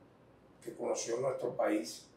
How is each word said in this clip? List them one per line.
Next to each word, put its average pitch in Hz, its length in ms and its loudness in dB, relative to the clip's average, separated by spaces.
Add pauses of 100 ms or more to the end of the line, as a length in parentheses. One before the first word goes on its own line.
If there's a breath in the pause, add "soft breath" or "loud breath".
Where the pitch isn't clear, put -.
(600)
que - 120 -12
conoció 117 480 -2
nuestro - 340 0
país 107 600 0